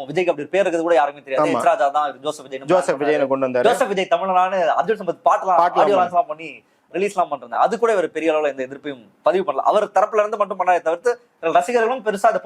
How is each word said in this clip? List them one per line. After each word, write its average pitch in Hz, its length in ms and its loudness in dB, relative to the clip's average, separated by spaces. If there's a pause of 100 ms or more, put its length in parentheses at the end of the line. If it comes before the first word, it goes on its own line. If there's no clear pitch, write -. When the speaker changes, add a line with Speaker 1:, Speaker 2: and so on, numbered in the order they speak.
Speaker 1:
விஜய்க்கு 170 220 0
அப்படி 147 140 -4
ஒரு - 80 -14
பேர் 190 100 2
இருக்கிறது 170 240 -2
கூட 175 100 4
யாருக்குமே 143 300 -2
தெரியாது. 135 220 0
Speaker 2:
ஆமா. 117 100 0
Speaker 1:
எச் 170 100 2
ராஜா 160 160 2 (120)
தான் 147 120 0
இவர் 131 160 -14
ஜோசப் 147 220 -8
விஜய்னு 135 240 -6
Speaker 2:
ஜோசப் 180 300 2
விஜய்னு 147 320 0
கொண்டு 135 140 -2
வந்தாரு. 123 220 0
Speaker 1:
ஜோசப் 240 240 0
விஜய் 190 200 -4
தமிழனான்னு 185 460 0 (200)
அர்ஜுன் 202 220 -2
சம்பத் 170 260 -6
பாட்டுலாம், 190 340 2
Speaker 2:
பாட்டுலாம் 175 240 2
Speaker 1:
ஆடியோ 202 140 2
லான்ச்லாம் 170 320 0
பண்ணி 156 180 -12 (440)
ரிலீஸ்லாம் 180 380 -2
பண்றாங்க. 120 340 -8
அது 190 180 -2
கூட 226 140 2
இவர் 160 180 -2
பெரிய 156 180 0
அளவுல 151 200 0
எந்த 135 140 -6
எதிர்ப்பையும் 135 360 -12 (240)
பதிவு 180 200 2
பண்ணல. 135 220 -2
அவர் 202 160 2 (120)
தரப்புல 208 260 2
இருந்து 208 180 -4
மட்டும் 196 200 -4
பண்ணாலே 175 260 2
தவிர்த்து 175 260 -2 (440)
ரசிகர்களும் 233 500 0
பெருசா 202 240 2
அதை 185 140 -2